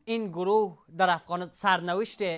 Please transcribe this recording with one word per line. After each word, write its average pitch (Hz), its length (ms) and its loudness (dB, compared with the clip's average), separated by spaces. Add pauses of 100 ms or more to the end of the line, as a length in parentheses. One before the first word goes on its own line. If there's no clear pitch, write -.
این 226 240 -4
گروه 185 500 0 (200)
در 185 120 6
افغان-، 175 380 -2
سرنوشت 190 760 -2 (140)